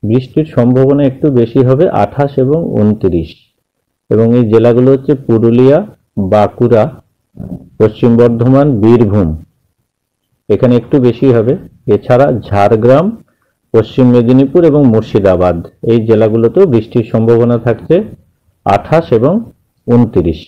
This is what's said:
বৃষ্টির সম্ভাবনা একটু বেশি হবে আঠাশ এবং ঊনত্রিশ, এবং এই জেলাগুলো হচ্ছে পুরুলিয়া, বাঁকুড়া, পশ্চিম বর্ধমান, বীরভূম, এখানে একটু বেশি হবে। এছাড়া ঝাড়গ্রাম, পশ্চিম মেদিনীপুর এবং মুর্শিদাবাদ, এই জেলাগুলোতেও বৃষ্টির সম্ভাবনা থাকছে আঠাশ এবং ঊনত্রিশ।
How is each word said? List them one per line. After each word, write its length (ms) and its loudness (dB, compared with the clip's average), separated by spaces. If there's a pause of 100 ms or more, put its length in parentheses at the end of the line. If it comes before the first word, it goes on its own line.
বৃষ্টির 520 -2
সম্ভাবনা 560 2
একটু 160 -4 (120)
বেশি 300 0
হবে 160 2 (180)
আঠাশ 280 -4 (140)
এবং 140 -2 (200)
ঊনত্রিশ, 500 -2 (800)
এবং 180 0 (100)
এই 140 2
জেলাগুলো 420 2
হচ্ছে 200 -2 (140)
পুরুলিয়া, 500 2 (560)
বাঁকুড়া, 500 0 (960)
পশ্চিম 320 0 (100)
বর্ধমান, 460 2 (140)
বীরভূম, 480 2 (1200)
এখানে 320 0
একটু 140 -4 (120)
বেশি 280 -2
হবে। 180 0 (420)
এছাড়া 320 0 (200)
ঝাড়গ্রাম, 580 2 (680)
পশ্চিম 400 0
মেদিনীপুর 480 2 (100)
এবং 100 0 (120)
মুর্শিদাবাদ, 640 0 (340)
এই 160 2
জেলাগুলোতেও 680 2
বৃষ্টির 380 -2
সম্ভাবনা 540 2
থাকছে 300 -2 (720)
আঠাশ 400 0 (140)
এবং 140 0 (540)
ঊনত্রিশ। 600 0